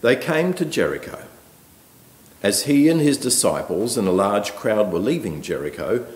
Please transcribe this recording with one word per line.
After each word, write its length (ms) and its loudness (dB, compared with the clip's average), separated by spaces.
They 160 4
came 380 0
to 120 -4
Jericho. 580 -4
As 220 0
he 260 6
and 100 4
his 160 4
disciples 800 -2
and 100 0
a 60 2
large 420 0
crowd 380 0
were 60 0
leaving 420 -2
Jericho, 760 -4